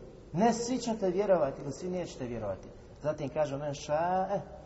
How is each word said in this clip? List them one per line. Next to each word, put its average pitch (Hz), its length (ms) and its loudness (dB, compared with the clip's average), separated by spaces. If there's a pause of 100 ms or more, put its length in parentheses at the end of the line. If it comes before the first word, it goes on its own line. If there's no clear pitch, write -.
(340)
ne 214 200 6
svi 247 260 0
ćete 220 320 0
vjerovati 170 520 4
ili 143 100 -4
svi 185 180 -6
nećete 170 360 -4
vjerovati. 107 420 -6 (340)
Zatim 147 260 -2
kaže: 139 280 0
"Men 143 180 -2
šae 185 680 2 (260)